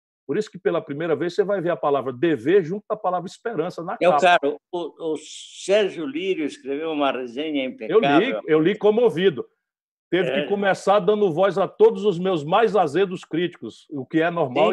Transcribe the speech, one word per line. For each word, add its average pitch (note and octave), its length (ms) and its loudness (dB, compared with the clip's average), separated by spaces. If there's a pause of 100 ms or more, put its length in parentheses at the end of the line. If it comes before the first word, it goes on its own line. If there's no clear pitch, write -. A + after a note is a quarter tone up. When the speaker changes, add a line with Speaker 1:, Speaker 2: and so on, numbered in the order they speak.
(260)
Speaker 1:
Por C#3 100 -6
isso - 140 -4
que - 80 -20
pela F3 240 -2
primeira D3+ 340 -4
vez E3+ 200 -4
você G#3 80 2
vai F#3+ 180 -2
ver E3+ 100 -2
a D#3 60 -2
palavra C#3 340 0
dever D#3 520 2
junto F#3+ 260 -8
à G#3+ 80 -4
palavra F3+ 320 -4
esperança F3 540 -8
na G3 180 -8
Speaker 2:
Eu F3 160 6
Speaker 1:
capa. F3 220 6
Speaker 2:
quero, C#3+ 180 -2 (140)
o, E3 420 -6
o C#3+ 40 -4
Sérgio F3 880 -4
Lírio D#3+ 380 -4
escreveu C#3 460 -6
uma C#3+ 200 0
resenha C3 540 -6
Speaker 1:
Eu B2+ 40 -6
Speaker 2:
impecável. C#3+ 500 2
Speaker 1:
li, G#3+ 280 0
eu D#3 120 4
li F#3 160 2
comovido. F#3+ 720 2 (640)
Teve D#3 200 0
Speaker 2:
É. C#3 120 0
Speaker 1:
que D3 80 -6
começar G3+ 500 2
dando G#3 320 2
voz F3+ 260 0
a F#3 120 0
todos G#3 340 4
os F3+ 160 0
meus F3+ 240 -2
mais F#3+ 320 2
azedos F3+ 480 0
críticos, D#3+ 640 -8
o C#3 160 -10
que D#3+ 160 0
é E3 80 0
normal D3+ 440 2